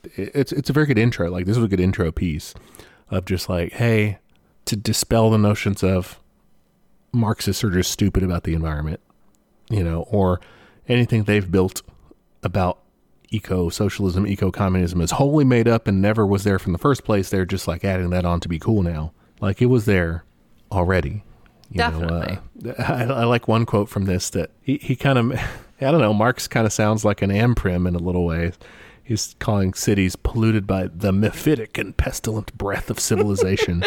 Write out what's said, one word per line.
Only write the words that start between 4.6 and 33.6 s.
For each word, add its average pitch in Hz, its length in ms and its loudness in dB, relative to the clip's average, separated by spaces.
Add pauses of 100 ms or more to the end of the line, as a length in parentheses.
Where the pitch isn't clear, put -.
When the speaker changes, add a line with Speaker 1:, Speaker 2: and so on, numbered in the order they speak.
Speaker 1:
to - 100 -4
dispel 110 560 2
the 110 60 6
notions 104 460 2
of 92 360 0 (920)
Marxists 107 500 0
are 113 80 2
just 90 200 2
stupid 95 300 0
about 90 220 -2
the 82 100 -2
environment, 78 460 -4 (720)
you 104 140 0
know, 82 180 -2 (100)
or 92 300 2 (480)
anything 120 340 2
they've 101 260 0
built 92 320 0 (640)
about 90 360 -2 (500)
eco-socialism, 95 1000 -2
eco-communism 92 720 0
is 80 100 0
wholly 143 340 2
made 120 220 4
up 113 200 2
and 98 140 2
never 107 240 2
was 98 180 2
there 98 160 2
from - 140 -4
the 87 60 0
first 139 240 0
place. 101 260 0
They're 95 160 0
just, 92 220 -4
like, 82 160 -4
adding 92 280 0
that 90 140 0
on 87 160 0
to - 80 -6
be 82 100 -2
cool 107 240 2
now. 78 280 -4 (300)
Like, 95 200 -2
it 123 60 4
was 120 180 2
there 87 380 0 (480)
already. 90 520 0 (460)
You 110 100 -4
know, - 200 0
Speaker 2:
Definitely. 165 400 -4 (380)
Speaker 1:
uh, 120 60 -4
I, 135 200 -2
I 120 220 -2
like 120 240 0
one 113 160 2
quote 104 240 0
from 98 160 -4
this 95 240 -2
that 85 220 -4 (100)
he, 135 160 -2
he - 180 -4
kind 135 220 2
of, 120 160 2
<laughs> - 480 -10
I 135 100 0
don't 165 100 4
know, 107 120 4
Marx 110 340 0
kind 113 180 0
of 107 80 0
sounds 107 300 0
like 104 180 0
an 98 80 2
Amprim 98 580 2
in 90 80 0
a 87 40 -2
little 87 260 0
way. 85 280 -2 (500)
He's - 360 -6
calling 98 340 0
cities 98 420 0
polluted 110 520 0
by 95 200 -2
the 95 240 -2
mephitic 107 680 0
and 95 160 -10
pestilent - 640 -4
breath - 320 -4
of 107 100 -6
civilization. 95 880 0